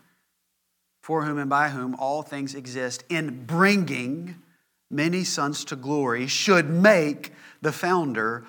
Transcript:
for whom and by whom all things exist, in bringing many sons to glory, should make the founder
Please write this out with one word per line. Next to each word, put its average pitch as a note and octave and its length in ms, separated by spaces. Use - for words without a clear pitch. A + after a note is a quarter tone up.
for D#3 180
whom D3 160
and C#3 100
by C#3+ 200
whom B2+ 260
all C#3 280
things C#3 340
exist, B2+ 520
in C#3+ 380
bringing E3 960
many E3 320
sons D3 440
to D3 100
glory, B2+ 500
should E3 420
make E3 640
the D3+ 80
founder A#2+ 800